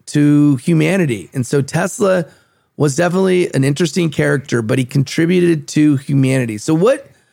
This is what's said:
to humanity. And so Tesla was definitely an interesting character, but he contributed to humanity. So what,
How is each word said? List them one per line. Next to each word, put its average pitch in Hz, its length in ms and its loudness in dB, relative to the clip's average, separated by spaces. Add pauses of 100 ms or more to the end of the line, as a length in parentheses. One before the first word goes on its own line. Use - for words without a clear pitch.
to 147 500 4
humanity. 156 800 0
And 127 120 -4
so 143 160 0
Tesla 185 640 -2 (500)
was 139 200 0
definitely 180 580 0
an 135 100 0
interesting 160 460 -2
character, 143 520 -2
but 120 160 -2
he 131 60 0
contributed 165 840 0
to 151 280 2
humanity. 131 640 -2
So 156 160 -2
what, 196 360 0 (220)